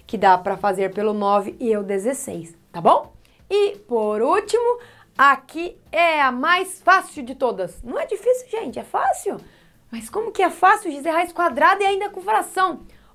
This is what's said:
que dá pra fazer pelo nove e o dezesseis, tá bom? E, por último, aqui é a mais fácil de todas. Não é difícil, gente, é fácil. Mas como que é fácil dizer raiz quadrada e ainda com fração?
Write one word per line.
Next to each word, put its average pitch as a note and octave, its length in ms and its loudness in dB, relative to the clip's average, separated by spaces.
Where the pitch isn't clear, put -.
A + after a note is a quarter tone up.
que - 100 -8
dá F#3+ 220 6
pra F#3+ 180 -4
fazer F#3+ 380 -2
pelo G#3 180 -2
nove G3+ 480 0
e A3+ 160 0
o G#3 60 -4
dezesseis, G3 760 -6
tá F3 80 -12
bom? C#4 320 2
E, - 260 0
por G#3+ 460 -2
último, G#4+ 560 2
aqui C#4+ 580 2
é D#4+ 300 2
a C4 100 2
mais F4 480 -2
fácil F4+ 420 2
de B3 120 -10
todas. F#3+ 480 -4
Não C#4 180 -8
é - 60 -6
difícil, B4+ 420 -2
gente, E4 300 -8
é G3+ 60 -10
fácil. - 520 -2
Mas A3+ 180 -12
como G#4+ 240 -6
que - 100 -2
é F4 60 4
fácil F#4+ 420 2
dizer C#4+ 200 -6
raiz E4+ 220 0
quadrada E4+ 500 2
e G4 40 2
ainda G4 220 -2
com G4 140 -14
fração? F#4+ 580 -2